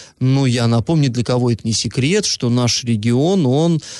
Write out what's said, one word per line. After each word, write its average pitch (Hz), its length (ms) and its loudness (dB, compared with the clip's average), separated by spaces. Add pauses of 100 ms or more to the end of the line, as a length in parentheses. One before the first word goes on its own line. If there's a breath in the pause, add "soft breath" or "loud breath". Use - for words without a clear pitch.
(200 loud breath)
ну, 135 260 2
я 120 220 0
напомню, 135 420 2
для 117 140 -2
кого 123 280 0
это 113 160 -2
не 113 60 -2
секрет, 165 520 -2
что - 240 -4
наш 120 340 0
регион, 123 640 0
он, 156 340 0 (180 loud breath)